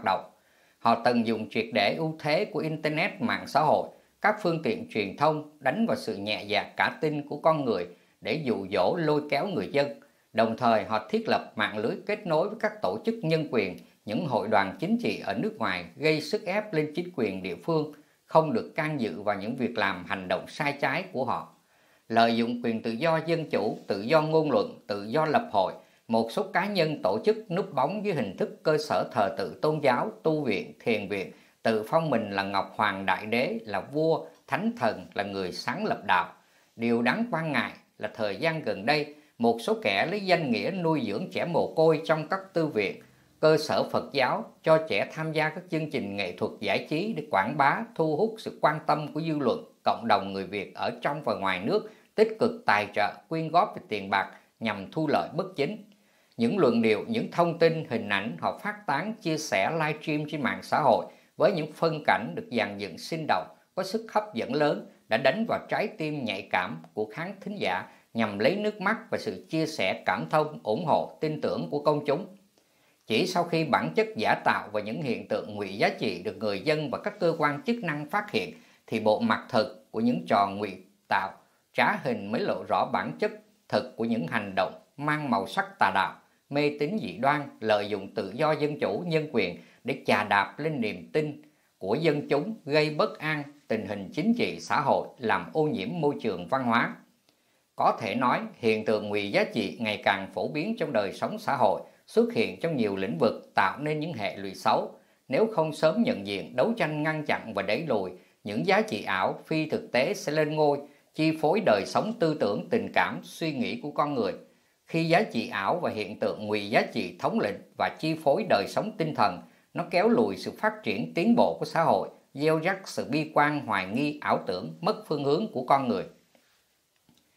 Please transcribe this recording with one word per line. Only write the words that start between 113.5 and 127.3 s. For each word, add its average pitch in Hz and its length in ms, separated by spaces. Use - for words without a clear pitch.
nghĩ 120 280
của 147 100
con 147 240
người. 101 180
Khi 165 220
giá 170 140
trị 117 260
ảo 107 340
và 120 80
hiện 104 300
tượng 107 260
ngụy 104 240
giá 160 120
trị - 260
thống 196 220
lĩnh 107 160
và 92 200
chi 156 160
phối 160 240
đời 101 200
sống 185 300
tinh - 160
thần, 95 280
nó 170 160
kéo 185 180
lùi 110 280
sự 107 220
phát 214 240
triển, 113 320
tiến 214 220
bộ 92 220
của 160 60
xã 160 180
hội, 107 260
gieo 156 240
rắc 190 300
sự - 220
bi 147 240
quan, 147 320
hoài 98 200
nghi, 143 360
ảo 107 240
tưởng, 101 340
mất 208 160
phương 143 180
hướng 170 280
của 127 120
con 135 240
người. 92 160